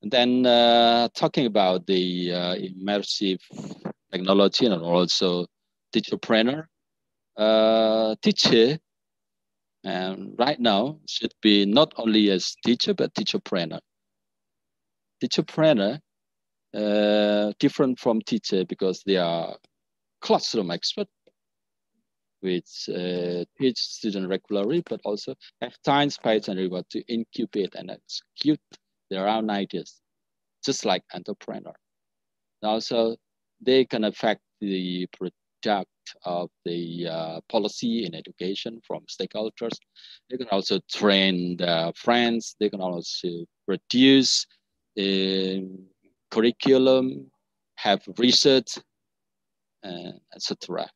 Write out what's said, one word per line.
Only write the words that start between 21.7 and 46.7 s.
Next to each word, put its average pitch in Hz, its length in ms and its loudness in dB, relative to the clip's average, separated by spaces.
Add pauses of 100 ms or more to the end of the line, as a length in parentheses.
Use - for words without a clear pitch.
which, - 460 -6
uh, 90 560 -4 (160)
teach 131 180 0
student 98 520 -6
regularly, 101 600 -2
but 107 140 -8
also 104 320 -8 (260)
have 123 220 -10
time, 143 260 2
space, 110 380 0
and 95 100 -4
reward 90 320 -4
to 110 220 -8
incubate 110 640 -6
and 92 160 -14
execute - 680 -4 (480)
their 95 180 -2
own 110 220 0
ideas, 95 500 -6 (640)
just 135 220 -4
like 92 180 0 (100)
entrepreneur. 98 640 -12 (840)
And 107 100 -2
also, 113 460 -2 (420)
they 131 240 4
can 113 220 -2
affect 104 340 -2 (220)
the 90 500 -4
product - 800 -6 (320)
of 87 260 -4 (140)
the, 85 460 -6
uh, 80 400 -8
policy 113 560 -2
in 82 100 -10
education 98 720 -8
from 80 200 -10
stakeholders. 110 680 -8 (540)
They 127 80 -10
can 127 100 -8
also 98 320 0 (100)
train 95 680 2
their 85 340 0
friends. 117 680 0
They 104 120 0
can 101 100 -10
also 87 640 -6 (240)
produce 127 800 4 (500)
a 95 720 -2 (640)
curriculum, 131 960 2 (460)